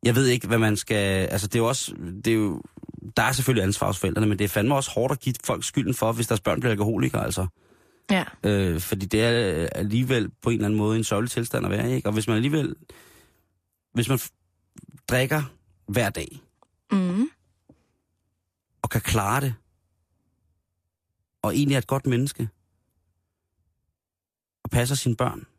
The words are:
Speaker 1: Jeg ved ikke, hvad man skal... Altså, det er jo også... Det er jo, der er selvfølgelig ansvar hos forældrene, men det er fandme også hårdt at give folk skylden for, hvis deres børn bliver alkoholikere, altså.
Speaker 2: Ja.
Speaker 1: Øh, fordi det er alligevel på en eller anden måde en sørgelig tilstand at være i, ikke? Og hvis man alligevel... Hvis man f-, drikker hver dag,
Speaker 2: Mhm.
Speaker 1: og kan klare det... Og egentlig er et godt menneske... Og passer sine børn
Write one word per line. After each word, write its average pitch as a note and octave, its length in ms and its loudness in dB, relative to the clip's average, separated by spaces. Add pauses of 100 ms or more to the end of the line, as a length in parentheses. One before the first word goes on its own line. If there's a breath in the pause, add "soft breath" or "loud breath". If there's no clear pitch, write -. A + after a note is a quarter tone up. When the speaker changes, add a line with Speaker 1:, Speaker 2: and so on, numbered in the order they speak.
Speaker 1:
Jeg A#2+ 120 4
ved C3+ 120 6
ikke, B2 200 2
hvad A2+ 120 2
man G#2+ 180 4
skal... G2 500 0
Altså, G#2 200 -2
det - 80 -8
er A#2 40 2
jo A2+ 100 4
også... - 260 -4 (300)
Det - 20 0
er A2+ 100 4
jo, G2+ 260 0 (540)
der A#2 60 2
er A#2+ 100 2
selvfølgelig B2+ 320 2
ansvar G2 220 0
hos G2 120 -2
forældrene, G#2 280 0
men G#2 120 2
det G#2 60 0
er G2 40 0
fandme G#2+ 260 2
også C3+ 160 -2
hårdt B2+ 220 0
at C#3 80 -4
give B2+ 140 -2 (100)
folk - 200 -4
skylden B2 300 0
for, A2 180 0
hvis A2+ 140 -2
deres A2 140 0
børn - 200 0
bliver A#2+ 120 0
alkoholikere, G#2+ 520 0
altså. F#2 220 -2 (640 soft breath)
Speaker 2:
Ja. F#3+ 140 2 (200)
Speaker 1:
Øh, F#2 360 2
fordi F#2+ 260 -4
det G#2+ 160 2
er G#2+ 500 2
alligevel A2+ 580 0 (120)
på A#2 80 0
en A#2 40 4
eller G#2+ 120 0
anden G#2+ 120 2
måde G#2+ 200 2
en A2+ 60 0
sørgelig A2 260 0
tilstand A#2+ 340 -4
at F#2 60 -2
være A2+ 200 0
i, - 40 0
ikke? - 140 -2
Og G#2 40 -2
hvis G#2+ 160 0
man A2+ 80 2
alligevel... C#3+ 400 0 (1160 loud breath)
Hvis A2+ 140 0
man C3 100 2
f-, - 120 -8 (760)
drikker C3+ 340 2 (460)
hver G#2+ 220 2
dag, - 300 -10 (520)
Speaker 2:
Mhm. G3 360 2 (1500)
Speaker 1:
og - 80 -2
kan A2+ 100 0
klare A2 400 0
det... C3+ 140 -2 (1900)
Og - 140 -2
egentlig C#3 180 2
er C3+ 40 4
et A#2+ 80 -2
godt C3+ 200 0
menneske... B2+ 420 0 (2250)
Og - 60 -8
passer B2 260 2
sine A#2+ 200 0
børn - 300 -4 (120)